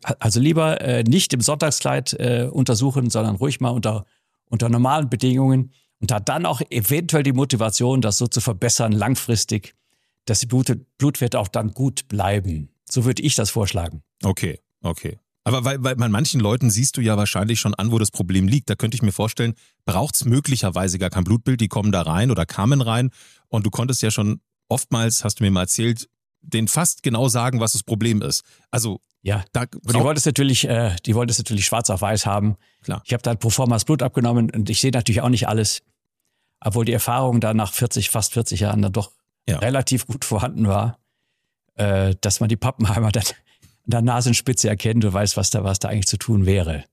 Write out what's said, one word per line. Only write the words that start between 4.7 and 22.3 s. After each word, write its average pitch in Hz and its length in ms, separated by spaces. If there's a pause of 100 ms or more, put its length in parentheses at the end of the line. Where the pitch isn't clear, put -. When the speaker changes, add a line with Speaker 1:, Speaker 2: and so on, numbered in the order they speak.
Speaker 1:
Bedingungen 131 640 (280)
und 110 120
hat 104 160
dann 160 180
auch 143 140 (100)
eventuell 147 540
die 139 80
Motivation, 123 680
das 107 160
so 120 100
zu 117 120
verbessern 117 520
langfristig, 107 840 (520)
dass 110 140
die 123 60
Blut-, 127 320 (200)
Blutwerte 127 420
auch 104 80
dann 107 240
gut - 360
bleiben. 95 600 (200)
So 120 160
würde 123 180
ich 147 120
das 104 160
vorschlagen. 85 520 (200)
Speaker 2:
Okay, 92 360 (240)
okay. - 360 (260)
Aber 120 200
weil, 135 180
weil 131 140
bei 117 120
manchen 120 320
Leuten 110 300
siehst 117 260
du 135 40
ja 110 160
wahrscheinlich 104 420
schon 104 160
an, 107 160
wo 113 80
das 110 140
Problem 95 340
liegt. 131 240
Da 101 60
könnte 113 180
ich 120 80
mir 101 100
vorstellen, 110 420 (300)
braucht's 135 400
möglicherweise 98 720
gar 92 120
kein 92 140
Blutbild. 117 360
Die 104 80
kommen 104 220
da 92 120
rein 90 280